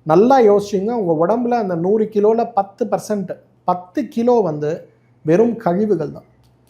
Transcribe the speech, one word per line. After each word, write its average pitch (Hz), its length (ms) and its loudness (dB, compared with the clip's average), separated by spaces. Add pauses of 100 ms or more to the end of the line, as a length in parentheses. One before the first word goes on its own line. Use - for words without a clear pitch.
நல்லா 220 380 4
யோசிச்சுங்க, 202 520 2
உங்க 170 340 0
உடம்புல 240 240 -2
அந்த 214 240 -2
நூறு 202 340 0
கிலோல 220 380 0
பத்து 196 380 -6
பர்சன்ட், 196 520 -6 (280)
பத்து 196 440 -4
கிலோ 233 320 2
வந்து 151 480 -4 (340)
வெறும் 208 340 2
கழிவுகள் 175 560 -2
தான். - 120 -20 (460)